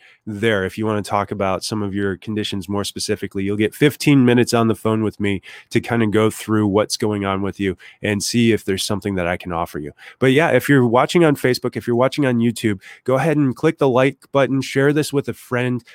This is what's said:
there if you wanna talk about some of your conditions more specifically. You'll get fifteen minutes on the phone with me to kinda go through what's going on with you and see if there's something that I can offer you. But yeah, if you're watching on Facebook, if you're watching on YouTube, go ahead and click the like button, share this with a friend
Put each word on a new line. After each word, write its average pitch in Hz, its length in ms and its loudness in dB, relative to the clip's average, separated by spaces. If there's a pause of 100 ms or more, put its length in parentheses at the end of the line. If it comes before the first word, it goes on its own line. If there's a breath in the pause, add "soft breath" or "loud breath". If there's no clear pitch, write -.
(240 soft breath)
there 104 400 0
if 92 140 -6
you 107 80 -4
wanna 107 160 -2
talk 101 300 -2
about 95 320 -2
some 107 180 -4
of 98 120 -4
your 98 240 -2
conditions 104 500 -6
more 101 160 -4
specifically. 98 580 -6
You'll 98 140 -2
get 107 180 0
fifteen 143 500 4
minutes 120 300 4
on 113 140 2
the 107 80 0
phone 110 260 -2
with 104 160 -4
me 101 240 -2 (280 loud breath)
to 117 100 0
kinda 117 260 0
go 107 240 2
through 107 380 0
what's 101 280 0
going 104 280 -2
on 98 180 -2
with 95 160 -6
you 98 180 -2 (260 loud breath)
and 101 200 -2
see 117 300 2
if 104 120 -2
there's 95 200 -2
something 101 320 -4
that 87 100 -2
I 87 100 -2
can 90 140 -10
offer 85 300 -6
you. 73 120 -12 (280 loud breath)
But 131 80 2
yeah, 143 220 2
if 123 180 2
you're 135 180 6
watching 139 380 4
on 147 100 4
Facebook, 123 420 -2
if 113 120 -8
you're 117 80 0
watching 131 280 2
on 127 140 2
YouTube, 113 420 0 (220 loud breath)
go 127 140 0
ahead 151 200 0
and 135 200 0
click 160 220 0
the 143 100 2
like 131 420 0
button, 135 300 2
share 139 320 0
this 147 200 -2
with 139 160 -2
a 113 60 -6
friend 123 480 -4 (120)